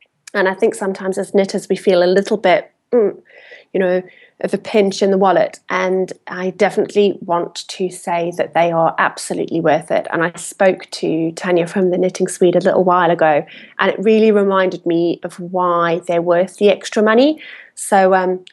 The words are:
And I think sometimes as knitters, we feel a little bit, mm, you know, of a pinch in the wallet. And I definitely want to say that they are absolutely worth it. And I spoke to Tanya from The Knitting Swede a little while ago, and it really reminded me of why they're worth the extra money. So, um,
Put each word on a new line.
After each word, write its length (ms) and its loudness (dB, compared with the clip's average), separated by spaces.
And 160 0
I 60 -2
think 200 -2
sometimes 440 -6
as 160 -8
knitters, 340 -2
we 80 -2
feel 260 2
a 40 4
little 320 0
bit, 340 0
mm, 300 0
you 60 0
know, 200 0
of 120 -4
a 40 -2
pinch 440 0
in 80 2
the 80 2
wallet. 500 2
And 460 -2
I 220 -6
definitely 720 0
want 480 -6
to 220 -6
say 480 -6
that 160 -6
they 180 2
are 240 0
absolutely 640 -4
worth 300 0
it. 200 -2
And 140 -2
I 80 -4
spoke 600 -2
to 400 -4
Tanya 340 -2
from 240 0
The 80 -2
Knitting 300 -2
Swede 280 2
a 40 4
little 220 2
while 280 4
ago, 340 2
and 120 2
it 80 -4
really 320 4
reminded 560 2
me 380 0
of 160 -12
why 640 -2
they're 160 0
worth 340 0
the 140 4
extra 320 -2
money. 400 2
So, 400 2
um, 280 0